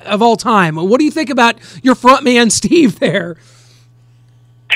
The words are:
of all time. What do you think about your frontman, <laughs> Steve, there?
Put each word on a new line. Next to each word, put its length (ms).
of 180
all 160
time. 400
What 220
do 80
you 40
think 200
about 260
your 120
frontman, 580
<laughs> 0
Steve, 460
there? 400